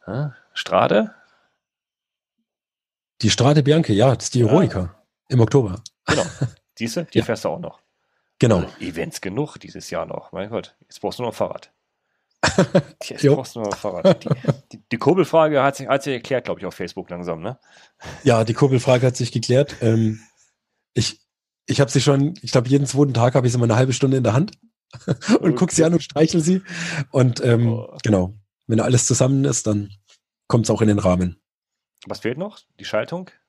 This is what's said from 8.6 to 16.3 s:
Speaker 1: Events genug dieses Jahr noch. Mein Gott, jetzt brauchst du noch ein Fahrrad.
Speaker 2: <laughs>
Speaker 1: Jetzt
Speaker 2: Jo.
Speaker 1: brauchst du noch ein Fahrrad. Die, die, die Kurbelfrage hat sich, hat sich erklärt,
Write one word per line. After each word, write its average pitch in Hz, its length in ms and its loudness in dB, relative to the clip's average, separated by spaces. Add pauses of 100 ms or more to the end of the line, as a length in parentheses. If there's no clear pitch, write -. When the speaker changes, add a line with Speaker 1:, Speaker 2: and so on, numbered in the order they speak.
Speaker 1:
Events 120 420 -10
genug 147 360 -8
dieses - 320 -18
Jahr 82 160 -6
noch. - 260 -14
Mein 98 180 -10
Gott, 101 320 -10
jetzt - 200 -20
brauchst 101 180 -8
du 127 40 -6
noch 117 80 -4
ein - 40 -18
Fahrrad. - 360 -6 (680)
Speaker 2:
<laughs> - 640 0
Speaker 1:
Jetzt - 200 -8
Speaker 2:
Jo. 143 120 6
Speaker 1:
brauchst 131 200 -8
du 117 60 -8
noch 104 100 -4
ein - 60 -6
Fahrrad. 101 460 0
Die, - 60 -10 (440)
die, - 180 -20
die 120 60 -4
Kurbelfrage 156 680 2
hat 139 140 0
sich, 131 100 -12
hat 135 160 0
sich 143 100 -4
erklärt, 123 320 -4